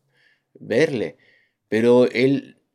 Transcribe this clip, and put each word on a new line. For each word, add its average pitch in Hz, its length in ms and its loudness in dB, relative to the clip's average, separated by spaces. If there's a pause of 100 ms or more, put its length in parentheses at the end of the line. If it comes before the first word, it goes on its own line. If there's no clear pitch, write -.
(520)
verle, 113 640 -4 (520)
pero 120 400 2
Él 135 500 -4 (160)